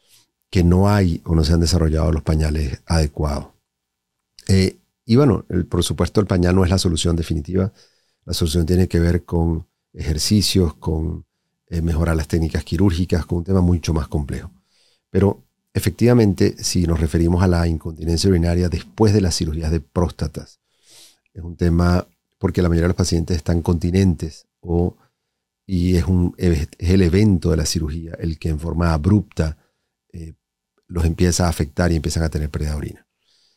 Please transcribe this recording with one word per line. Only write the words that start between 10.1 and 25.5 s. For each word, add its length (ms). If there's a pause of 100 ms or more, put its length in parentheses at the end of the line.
con, 540 (400)
eh, 160
mejorar 320
las 120
técnicas 360
quirúrgicas, 640
con 100
un 60
tema 180
mucho 320
más 140
complejo. 440 (600)
Pero 320 (320)
efectivamente, 840
si 260
nos 140
referimos 420
a 60
la 200
incontinencia 640
urinaria 400
después 420
de 100
las 140
cirugías 360
de 80
próstatas, 800 (720)
es 100
un 120
tema 500 (320)
porque 240
la 80
mayoría 140
de 60
los 60
pacientes 420
están 260
continentes 800 (140)
o, 360 (720)